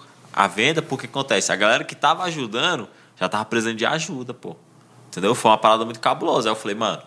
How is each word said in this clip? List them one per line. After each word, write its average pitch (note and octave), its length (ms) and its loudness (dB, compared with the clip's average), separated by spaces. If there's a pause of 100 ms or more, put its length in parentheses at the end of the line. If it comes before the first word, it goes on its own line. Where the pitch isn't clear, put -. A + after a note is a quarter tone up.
(320)
a G2 160 2
venda, B2 340 0
porque C3+ 260 -8
acontece, A2+ 440 0
a F2+ 40 2
galera A2+ 280 2
que C3+ 120 -12
tava E3 280 0
ajudando C#3+ 640 -4 (320)
já F#2 80 0
tava G#2 180 -4
precisando A2+ 320 -2
de A2 80 0
ajuda, C#3 480 -4
pô. - 220 -14 (520)
Entendeu? G2 280 0
Foi A2+ 160 4
uma G#2+ 60 8
parada A2 260 4
muito A#2 160 -8
cabulosa. C3+ 500 0
Aí - 20 2
eu A2 40 -2
falei, G#2 200 -6
"Mano, G#2 320 -2